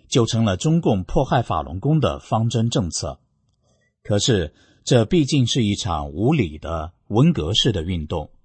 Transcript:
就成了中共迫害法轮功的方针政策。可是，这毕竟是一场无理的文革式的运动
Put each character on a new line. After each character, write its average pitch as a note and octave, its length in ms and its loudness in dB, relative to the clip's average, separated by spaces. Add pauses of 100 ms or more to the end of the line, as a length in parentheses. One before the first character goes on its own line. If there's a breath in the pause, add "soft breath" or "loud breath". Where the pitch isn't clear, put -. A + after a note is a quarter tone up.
就 A#2+ 160 2
成 A2+ 200 0
了 F#2+ 120 0
中 D#3+ 240 0
共 G#2+ 240 0
迫 C#3+ 200 0
害 C3 180 0
法 D#2+ 200 -2
轮 D2+ 160 -10
功 D#3 220 0
的 D2+ 180 -2
方 A#2 300 -2
针 A#2 220 0
政 F2+ 200 -2
策。 - 300 -8 (840)
可 G#2 160 0
是， F#2+ 360 0 (300 soft breath)
这 A#2+ 200 4
毕 D#3+ 200 2
竟 C3+ 220 2
是 A#2 180 0
一 G2+ 100 0
场 D2+ 360 -4
无 G#2 220 0
理 E2+ 260 0
的 D#2+ 340 -8 (160)
文 C3+ 240 4
革 D#2+ 220 -2
式 B2+ 180 2
的 F2+ 100 -2
运 E2 240 -4
动 D#2+ 240 -6 (140)